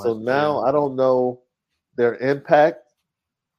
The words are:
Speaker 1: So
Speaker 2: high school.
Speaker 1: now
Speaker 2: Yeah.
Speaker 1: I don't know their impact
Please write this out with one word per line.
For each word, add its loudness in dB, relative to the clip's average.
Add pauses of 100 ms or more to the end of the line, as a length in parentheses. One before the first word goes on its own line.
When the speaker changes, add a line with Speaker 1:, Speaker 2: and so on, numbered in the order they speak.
Speaker 1:
So -2
Speaker 2:
high 0
school. -10
Speaker 1:
now -2
Speaker 2:
Yeah. -2
Speaker 1:
I 2
don't -2
know 0 (540)
their 0
impact 0 (720)